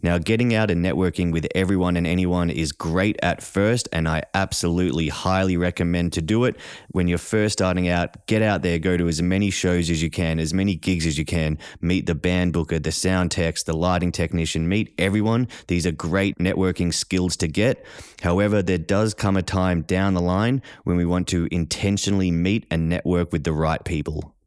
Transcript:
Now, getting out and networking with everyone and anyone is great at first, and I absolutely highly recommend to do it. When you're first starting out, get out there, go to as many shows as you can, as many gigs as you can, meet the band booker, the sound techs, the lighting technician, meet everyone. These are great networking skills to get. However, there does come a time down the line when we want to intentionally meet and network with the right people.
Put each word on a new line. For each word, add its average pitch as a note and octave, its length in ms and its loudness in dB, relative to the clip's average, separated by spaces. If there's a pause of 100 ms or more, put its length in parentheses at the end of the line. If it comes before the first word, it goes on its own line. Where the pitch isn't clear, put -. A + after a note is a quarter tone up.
Now, F2 160 2
getting A2+ 360 2
out G#2+ 160 2
and F2 140 2
networking F2 480 0
with D#2+ 220 0
everyone F2+ 420 2
and E2+ 100 2
anyone F2 440 2
is D#2 200 -2
great F2+ 520 0
at E2+ 200 -2
first, A2 520 0
and D#2+ 120 0
I D#2+ 180 -2 (100)
absolutely E2+ 760 0
highly F#2 480 0
recommend F2 560 0
to - 80 -2
do G#2+ 240 2
it. B2 120 0 (340)
When F2+ 180 0
you're F2 80 2
first G#2 380 0
starting F#2 340 0
out, F2 380 -2
get A2 160 2
out G#2 180 2
there, F2 180 0
go F2+ 200 0
to F2 100 2
as D#2+ 140 0
many F#2+ 260 2
shows F2+ 400 0
as D#2+ 140 0
you E2 80 -2
can, E2 280 -2
as D#2+ 140 -2
many F#2+ 220 0
gigs E2+ 320 -2
as D2+ 100 -2
you D2+ 80 -2
can, D#2 320 -2 (240)
meet F2 240 0
the E2+ 100 0
band F2+ 380 0
booker, E2 260 0
the D#2 140 -4
sound F#2 380 0
techs, E2 320 -2
the E2 100 -4
lighting F2 400 0
technician, E2 560 -2
meet G#2 300 -2
everyone. G#2+ 500 2 (180)
These F2 200 0
are E2+ 60 0
great F#2 440 0
networking F2+ 560 0
skills F2+ 460 -2
to E2+ 100 -2
get. G2+ 380 0 (340)
However, G2+ 400 2
there F#2 160 0
does G2+ 380 0
come G2 240 0
a F2+ 40 0
time F#2 380 0
down F#2+ 320 0
the F2+ 80 2
line G#2 400 2 (240)
when F2 140 2
we F2 80 2
want F2 220 0
to E2+ 220 0
intentionally F#2+ 800 0
meet F2+ 400 0
and E2 200 0
network F2 420 0
with D2+ 120 -2
the D#2 100 0
right D#2 280 0
people. D#2 520 -6 (120)